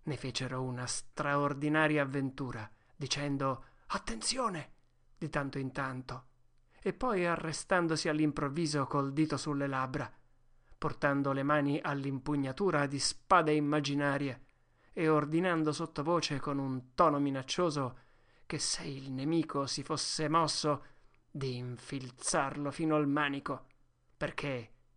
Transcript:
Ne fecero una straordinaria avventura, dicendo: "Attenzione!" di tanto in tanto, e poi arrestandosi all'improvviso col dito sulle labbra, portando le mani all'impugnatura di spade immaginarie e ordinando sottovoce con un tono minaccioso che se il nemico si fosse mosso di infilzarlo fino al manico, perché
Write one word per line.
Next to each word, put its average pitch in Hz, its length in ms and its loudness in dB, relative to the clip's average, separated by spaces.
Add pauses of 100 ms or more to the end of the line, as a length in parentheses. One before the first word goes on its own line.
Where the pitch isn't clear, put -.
Ne 151 120 -4
fecero 131 480 -6
una 127 240 -6
straordinaria 147 1160 2
avventura, 131 680 -4 (260)
dicendo: 139 680 -2 (220)
"Attenzione!" 220 840 -4 (460)
di 156 120 -6
tanto 139 280 -4
in 131 160 -4
tanto, 127 540 -6 (540)
e 185 120 -2
poi 208 320 0
arrestandosi 165 840 0
all'improvviso 147 800 0
col 139 240 0
dito 151 240 2
sulle 139 320 -2
labbra, 131 420 -4 (680)
portando 139 560 2
le 135 100 0
mani 143 380 4
all'impugnatura 143 1040 0
di 139 140 -4
spade 160 540 4
immaginarie 143 920 0 (500)
e 160 140 2
ordinando 156 640 4
sottovoce 151 680 0
con 143 200 -2
un 131 340 -4
tono 156 240 6
minaccioso 139 800 0 (480)
che 156 140 -6
se - 240 -4
il 135 280 -8
nemico 147 540 0
si 135 160 -4
fosse 151 480 -2
mosso 151 560 2 (460)
di 135 260 -4
infilzarlo 135 1120 -4
fino 156 260 0
al 151 120 4
manico, 139 580 -2 (500)
perché 135 580 -6 (240)